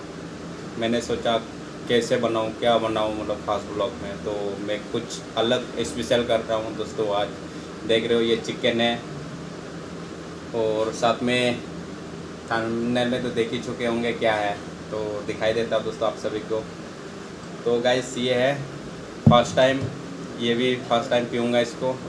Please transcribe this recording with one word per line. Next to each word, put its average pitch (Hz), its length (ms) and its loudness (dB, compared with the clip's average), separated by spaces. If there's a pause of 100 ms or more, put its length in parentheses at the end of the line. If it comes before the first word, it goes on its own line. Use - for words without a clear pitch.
(800)
मैंने 117 220 2
सोचा 117 380 0 (500)
कैसे 120 280 4
बनाऊँ, 113 360 0
क्या 117 260 4
बनाऊँ, 107 420 0
मतलब, 104 160 -2
फास्ट 101 300 -2
ब्लॉग 101 260 -2 (100)
में। - 140 -8
तो 101 400 -4 (100)
मैं 104 140 -2 (120)
कुछ 113 100 -2 (340)
अलग 117 420 0
स्पेशल 117 460 0
कर 113 160 4
रहा 110 180 0
हूँ 110 180 -4
दोस्तों। 107 380 -2
आज 104 140 2 (580)
देख 113 200 4
रहे 117 80 4
हो 117 60 4
ये 113 160 4
चिकन 117 440 0
है 117 220 2 (1500)
और 110 380 2
साथ 117 300 2
में 123 400 2 (840)
थंबनेल 117 640 0
में 123 140 0
तो 120 80 -2
देख 113 220 0
ही 120 60 -2
चुके 120 280 -4
होंगे 117 260 0
क्या 110 220 2
है, 104 200 2 (360)
तो 107 360 -4
दिखाई 110 260 0
देता 113 240 2
है 110 80 0
दोस्तों 110 240 0
आप - 80 -4
सभी 107 240 -2
को। 110 240 -2 (1000)
तो 120 160 4
गाइस, 123 380 2
ये 127 160 2
है 131 200 4 (760)
फर्स्ट 120 260 8
टाइम, 135 240 8 (580)
ये 117 160 2
भी 123 220 2
फर्स्ट 117 340 2
टाइम 123 140 4
पीऊँगा 120 360 2
इसको, 127 380 0 (100)